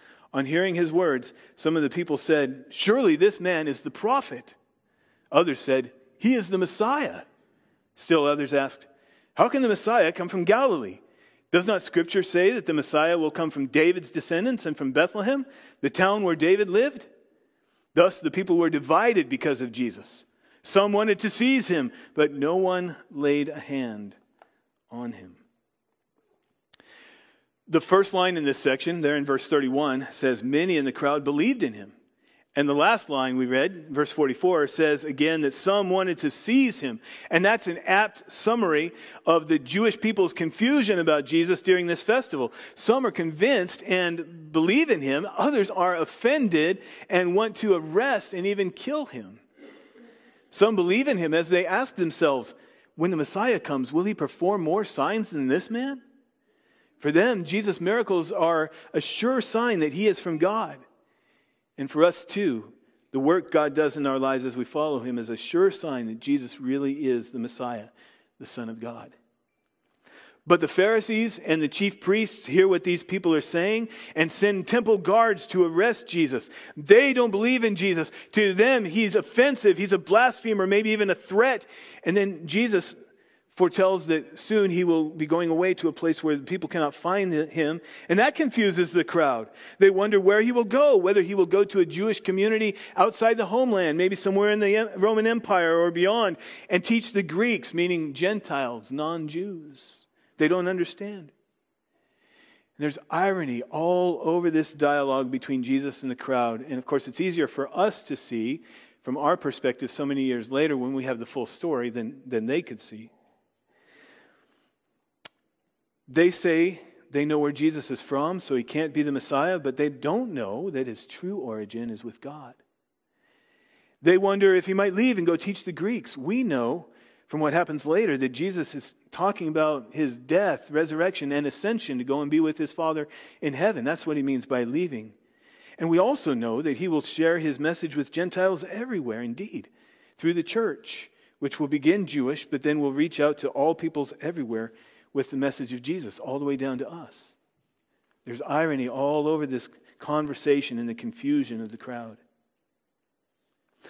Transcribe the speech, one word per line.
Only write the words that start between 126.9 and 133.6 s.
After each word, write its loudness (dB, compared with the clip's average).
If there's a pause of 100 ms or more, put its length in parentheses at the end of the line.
from -6
what 0
happens -2
later 2
that 0
Jesus -4
is -14 (160)
talking -2
about 0
his -2
death, 0
resurrection, -2
and -2
ascension -4
to -6
go -2
and -6
be 2
with 0
his -6
Father -2 (320)
in -4
heaven. 0